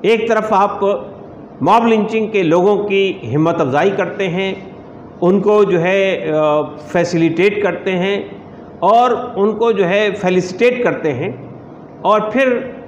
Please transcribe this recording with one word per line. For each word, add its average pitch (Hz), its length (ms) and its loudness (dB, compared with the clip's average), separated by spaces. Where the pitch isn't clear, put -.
एक 220 240 2
तरफ 220 240 0
आप 202 280 0
मॉब 220 240 4
लिंचिंग 220 440 0
के 202 120 0
लोगों 180 340 4
की 196 480 0
हिम्मत 156 360 0
अफजाई 151 300 2
करते 190 360 -4
हैं, 190 480 -6
उनको 202 420 4
जो 175 140 2
है, 190 380 2
अ, 151 460 2
facilitate 175 720 2
करते 185 280 -2
हैं 190 500 -4
और 226 560 2
उनको 214 340 2
जो 196 120 2
है 202 280 0
felicitate 185 720 0
करते 160 240 0
हैं 147 260 -4
और 208 280 2
फिर 262 180 2